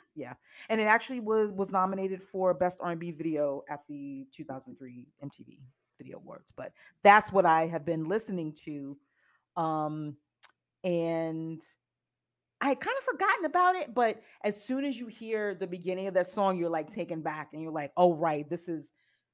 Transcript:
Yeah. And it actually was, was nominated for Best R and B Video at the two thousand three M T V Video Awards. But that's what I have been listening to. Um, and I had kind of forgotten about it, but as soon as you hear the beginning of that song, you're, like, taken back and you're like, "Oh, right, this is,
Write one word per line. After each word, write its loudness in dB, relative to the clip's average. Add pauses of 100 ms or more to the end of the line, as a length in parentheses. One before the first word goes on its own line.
(140)
Yeah. -10 (380)
And 2
it 0
actually 2
was, 2
was -2
nominated 0
for 2
Best 0
R -2
and -6
B -6
Video -2
at -8
the -10
two -14
thousand -12
three -18 (140)
M -12
T -18
V -20 (380)
Video -16
Awards. -18
But -12 (300)
that's 8
what 6
I 6
have -4
been -2
listening -2 (100)
to. -10 (600)
Um, -2 (680)
and -2 (1000)
I 2
had 0
kind -2
of -6
forgotten 0
about 4
it, -6
but 2 (200)
as -4
soon -2
as -2
you -10
hear -4
the -4
beginning -4
of -4
that 4
song, 2
you're, 0
like, -2
taken -6
back -6
and -10
you're -6
like, -4
"Oh, 8
right, 0
this -6
is, -6 (420)